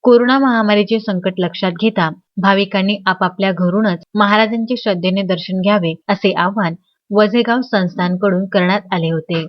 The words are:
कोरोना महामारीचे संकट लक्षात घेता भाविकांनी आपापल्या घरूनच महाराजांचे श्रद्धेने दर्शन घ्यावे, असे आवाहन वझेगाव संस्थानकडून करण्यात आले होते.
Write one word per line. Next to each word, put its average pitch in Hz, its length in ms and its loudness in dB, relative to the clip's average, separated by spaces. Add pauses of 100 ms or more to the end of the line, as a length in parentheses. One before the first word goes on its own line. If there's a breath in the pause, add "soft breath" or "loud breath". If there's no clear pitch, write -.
कोरोना 247 380 4
महामारीचे 220 600 2
संकट 190 380 -4
लक्षात 180 340 -2
घेता 190 380 0 (320)
भाविकांनी 196 640 0
आपापल्या 190 460 0
घरूनच 180 480 0 (160)
महाराजांचे 220 640 2
श्रद्धेने 185 440 -2
दर्शन 185 400 -4
घ्यावे, 180 340 0 (120)
असे 196 260 0
आवाहन 180 400 -2 (380)
वझेगाव 226 500 2
संस्थानकडून 185 840 -2
करण्यात 190 360 0 (100)
आले 165 180 -2
होते. 160 400 -4